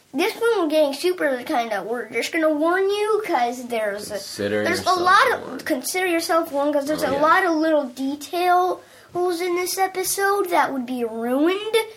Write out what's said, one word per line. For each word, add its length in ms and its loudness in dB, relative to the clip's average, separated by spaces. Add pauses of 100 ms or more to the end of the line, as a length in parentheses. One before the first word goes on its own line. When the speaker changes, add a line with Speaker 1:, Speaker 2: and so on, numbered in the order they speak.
(140)
Speaker 1:
this 200 0
one 240 2
we're 100 2
getting 260 2
super 500 -2
kinda, 420 -2
we're 220 -6
just 240 -4
gonna 200 2
warn 360 2
you 380 0
'cause 400 -2
there's 420 -4
Speaker 2:
Consider 540 -2
Speaker 1:
a, 20 0
there's 140 0
a 20 -4
Speaker 2:
yourself 200 2
Speaker 1:
lot 340 6
of, 120 -8
Speaker 2:
warned. 200 -10
Speaker 1:
consider 400 -2
yourself 440 0
warned 240 0
'cause 120 0
there's 180 -2
Speaker 2:
Oh, 60 0
Speaker 1:
a 20 0
Speaker 2:
yeah. 80 0
Speaker 1:
lot 240 6
of 120 2
little 280 2
details 960 0 (600)
in 160 -2
this 220 -4
episode 720 0
that 220 2
would 140 -4
be 180 -4
ruined 720 0 (200)